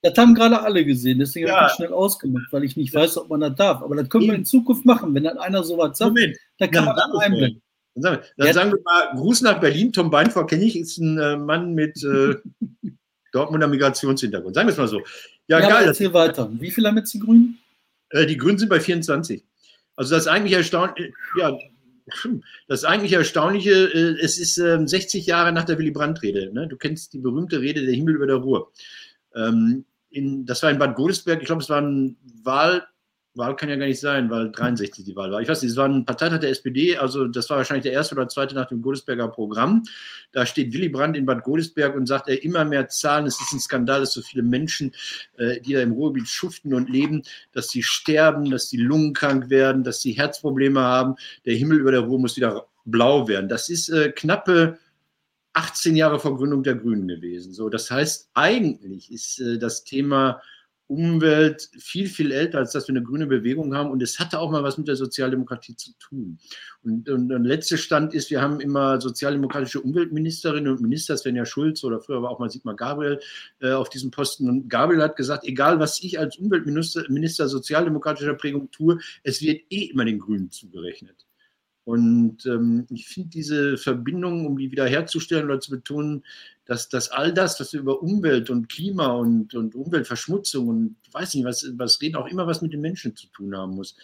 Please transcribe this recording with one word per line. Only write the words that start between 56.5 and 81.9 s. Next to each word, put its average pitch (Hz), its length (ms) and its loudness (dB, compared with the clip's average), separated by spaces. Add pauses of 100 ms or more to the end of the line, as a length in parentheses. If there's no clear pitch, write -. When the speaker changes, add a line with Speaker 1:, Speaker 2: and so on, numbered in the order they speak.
Speaker 2:
der 131 120 0
Grünen 107 340 -2
gewesen. 87 420 -10
So, 107 160 -8
das 110 240 -6
heißt, 147 420 -4
eigentlich 139 800 0
ist, - 300 -12
äh, 120 160 -4
das 113 260 -6
Thema 135 580 0 (460)
Umwelt 156 800 2 (120)
viel, 190 280 -6
viel 151 240 -2
älter, 151 280 -2
als 123 140 -4
dass 143 140 -6
wir 135 60 -4
eine 127 80 -2
grüne 139 240 -6
Bewegung 135 480 -2
haben. 147 160 -4
Und 131 140 -2
es - 160 -6
hatte 170 200 -6
auch 160 120 -4
mal 151 100 -2
was 139 160 -4
mit 147 100 -6
der 143 80 -2
Sozialdemokratie 131 800 -6
zu - 220 -20
tun. 92 400 -14 (460)
Und, 113 260 -6
und, 127 220 -2
und 123 120 0
letzter 147 340 -2
Stand 156 360 -2
ist, 151 160 -6
wir 143 100 -2
haben 143 200 -2
immer 139 420 0
sozialdemokratische 139 800 -4
Umweltministerinnen 156 880 -2
und 131 100 -2
Minister, 135 360 -2
Svenja 123 260 -4
Schulze 147 440 -4
oder 113 120 -4
früher 127 220 -6
war 123 80 -4
auch 120 80 -8
mal 117 140 -6
Sigmar 113 240 -12
Gabriel, 143 440 -4 (420)
äh, 131 100 -2
auf 131 180 -2
diesem 131 220 -10
Posten. 139 360 -4
Und 123 220 -2
Gabriel 151 320 2
hat 151 140 0
gesagt, 139 300 -4
egal 143 340 2
was 151 240 -2
ich 175 160 -6
als 156 180 -6
Umweltminister, 165 720 -2
Minister 151 380 -2
sozialdemokratischer 147 880 -2
Prägung 143 340 -6
tue, 165 300 2 (240)
es 135 180 -4
wird 156 300 0
eh 196 140 -4
immer 131 200 -2
den 110 140 -2
Grünen 95 320 -4
zugerechnet. 90 640 -16 (680)
Und, 117 640 2